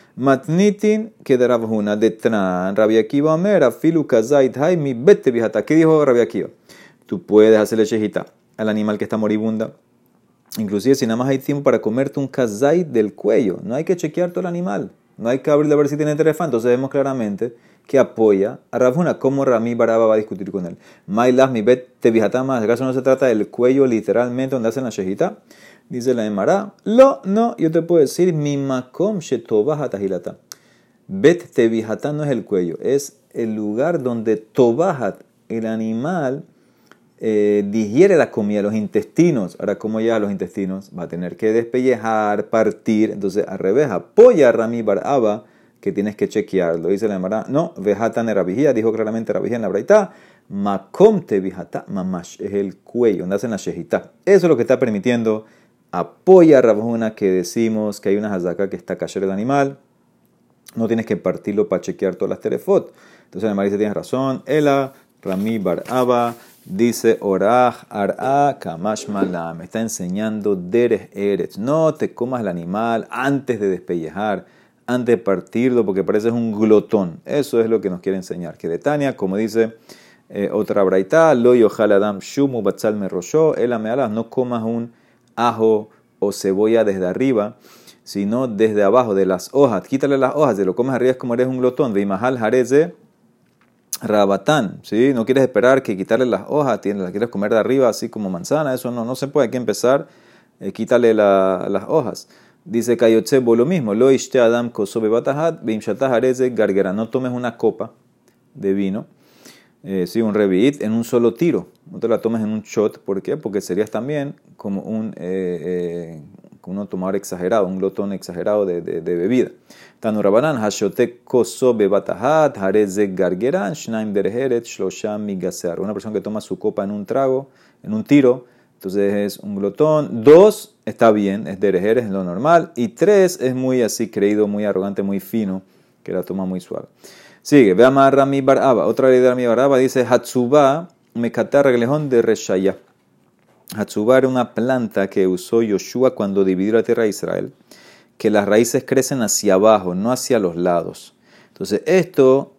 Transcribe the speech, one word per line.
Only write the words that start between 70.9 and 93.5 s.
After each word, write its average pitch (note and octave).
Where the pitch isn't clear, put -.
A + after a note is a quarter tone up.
Eretz, G2
no D3+
te A2
comas B2
el G#2
animal G2
antes C3
de G2+
despellejar, F#2
antes A#2+
de -
partirlo, A2+
porque F#2+
pareces G#2+
un A2+
glotón. G#2
Eso C3+
es A2+
lo A2
que G2
nos F2+
quiere G2
enseñar. F2
Que E2+
de E2
Tania, C#3+
como F#2+
dice, A2
eh, G2+
otra G#2
braitá, B2+
Lo B2
yochal G#2+
Adam G2+
Shumu C3
Batzal G#2+
Merosho, G2+
Ela A#2
Mealas, A2+
no A2+
comas B2
un A#2
ajo A2
o G2+
cebolla G#2+
desde F#2+
arriba, A2
sino G#2+
desde G#2+
abajo, A2
de F#2+
las F#2
hojas. B2
Quítale C#3
las B2+
hojas, C#3
te G2
lo F#2
comes B2+
arriba, B2
es B2+
como A#2+
eres B2+
un C3
glotón. B2+
Veimahal G2+
Jareze B2+